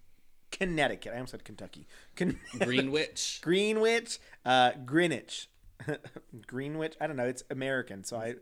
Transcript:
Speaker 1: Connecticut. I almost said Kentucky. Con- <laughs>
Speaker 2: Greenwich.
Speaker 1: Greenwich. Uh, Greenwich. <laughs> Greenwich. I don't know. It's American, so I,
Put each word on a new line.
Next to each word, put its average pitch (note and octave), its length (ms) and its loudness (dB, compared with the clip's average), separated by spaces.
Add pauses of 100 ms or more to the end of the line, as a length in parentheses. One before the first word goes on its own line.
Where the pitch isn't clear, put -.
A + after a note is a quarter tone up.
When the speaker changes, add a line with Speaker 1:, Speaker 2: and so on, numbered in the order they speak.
(520)
Speaker 1:
Connecticut. C#3+ 600 0
I A2+ 60 -6
almost B2 140 -8
said A2+ 140 -12
Kentucky. - 420 -16 (280)
Con- F3+ 240 0 (100)
<laughs> B2 100 -6
Speaker 2:
Greenwich. C3+ 840 0
Speaker 1:
Greenwich. A3 720 2 (280)
Uh, B2+ 260 8 (140)
Greenwich. D3+ 640 0 (360)
<laughs> - 640 -8
Greenwich. D3+ 520 -6
I D3+ 80 -2
don't D3+ 100 -6
know. B2 100 0
It's B2+ 240 -4
American, C3 520 -4
so A#2+ 140 -6
I, A2+ 240 -4